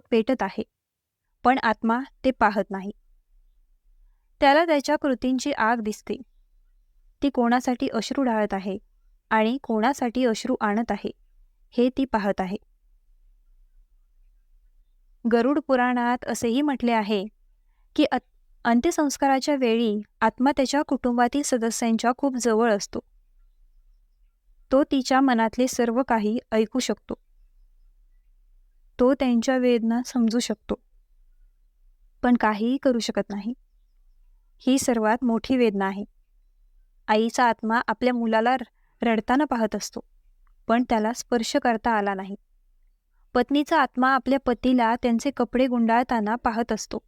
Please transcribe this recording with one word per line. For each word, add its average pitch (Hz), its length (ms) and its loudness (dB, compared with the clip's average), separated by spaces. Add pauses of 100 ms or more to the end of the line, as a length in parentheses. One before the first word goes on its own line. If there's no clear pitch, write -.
(100)
पेटत 233 320 0
आहे, 208 200 -6 (800)
पण 254 200 4
आत्मा 226 360 0 (260)
ते 262 60 4
पाहत 202 400 0
नाही. 196 200 -8 (1500)
त्याला 294 260 6
त्याच्या 294 300 0
कृतींची 262 560 -2
आग 226 280 0
दिसते. 214 420 -8 (1000)
ती 185 60 0
कोणासाठी 247 580 0
अश्रू - 360 -4
ढाळत 220 300 0
आहे 190 240 -6 (520)
आणि 220 340 2
कोणासाठी 240 600 -2
अश्रू 233 360 -2
आणत 220 300 -2
आहे, - 200 -6 (600)
हे 247 260 2
ती 269 80 0
पाहत 202 360 -2
आहे. 185 160 -8 (2750)
गरुड 247 360 2
पुराणात 247 600 0
असेही 233 340 -2
म्हटले 254 300 0
आहे 214 340 -2 (680)
की 302 80 2
अत-, - 600 -6
अंत्यसंस्काराच्या 277 920 0
वेळी 226 460 0 (200)
आत्मा 247 360 2
त्याच्या 277 240 0
कुटुंबातील 247 640 0
सदस्यांच्या 233 720 0
खूप 269 180 -2
जवळ 226 380 2
असतो. - 260 -4 (1700)
तो 269 120 4
तिच्या 262 380 0
मनातले 240 460 2
सर्व 233 360 -2
काही 220 360 -2 (120)
ऐकू 220 280 0
शकतो. - 340 -6 (1900)
तो 254 140 4
त्यांच्या 254 440 0
वेदना 240 480 0
समजू 226 340 0
शकतो, - 360 -6 (1500)
पण 247 160 4
काहीही 220 400 0
करू 247 220 0
शकत 208 300 -4
नाही. 202 240 -8 (1120)
ही 262 120 4
सर्वात 233 440 0
मोठी 233 340 0
वेदना 202 280 2
आहे. 196 180 -6 (1040)
आईचा 226 380 2
आत्मा 226 420 0
आपल्या 247 260 0
मुलाला 233 440 0
र-, 254 60 -12 (380)
रडताना 240 440 2
पाहत 226 300 -2
असतो, - 240 -10 (680)
पण 240 220 2
त्याला 220 240 0
स्पर्श - 420 -4
करता 240 360 0
आला 202 220 0
नाही. 196 220 -10 (960)
पत्नीचा 285 480 2
आत्मा 262 340 0
आपल्या 254 300 0
पतीला 247 500 2
त्यांचे 240 360 0
कपडे 247 360 0
गुंडाळताना 233 680 0
पाहत 233 360 -2
असतो, - 260 -6 (100)